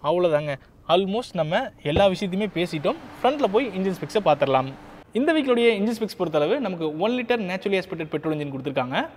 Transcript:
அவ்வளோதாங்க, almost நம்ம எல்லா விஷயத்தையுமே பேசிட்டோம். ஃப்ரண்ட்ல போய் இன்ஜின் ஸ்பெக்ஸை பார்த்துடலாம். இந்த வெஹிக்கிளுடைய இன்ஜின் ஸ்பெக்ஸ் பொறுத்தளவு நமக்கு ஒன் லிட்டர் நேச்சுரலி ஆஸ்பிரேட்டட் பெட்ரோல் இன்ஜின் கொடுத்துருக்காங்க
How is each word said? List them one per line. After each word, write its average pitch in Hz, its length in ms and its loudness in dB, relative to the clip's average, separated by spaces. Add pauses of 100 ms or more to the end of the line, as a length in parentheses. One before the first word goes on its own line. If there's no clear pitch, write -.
அவ்வளோதாங்க, 156 420 2 (420)
almost 196 460 0
நம்ம 160 200 0 (300)
எல்லா 185 240 4
விஷயத்தையுமே 196 420 -2
பேசிட்டோம். 175 420 -2 (200)
ஃப்ரண்ட்ல 269 380 2
போய் 262 120 4 (100)
இன்ஜின் 190 200 -2
ஸ்பெக்ஸை 202 300 -2
பார்த்துடலாம். 135 420 4 (500)
இந்த 294 160 2
வெஹிக்கிளுடைய 247 320 4 (120)
இன்ஜின் 220 180 0
ஸ்பெக்ஸ் 220 220 -6
பொறுத்தளவு 160 360 2 (100)
நமக்கு 175 200 -4 (200)
ஒன் 240 140 0
லிட்டர் 240 300 0
நேச்சுரலி 190 300 0
ஆஸ்பிரேட்டட் 165 340 -6
பெட்ரோல் 156 220 -2
இன்ஜின் 147 180 -4
கொடுத்துருக்காங்க 135 440 -2 (200)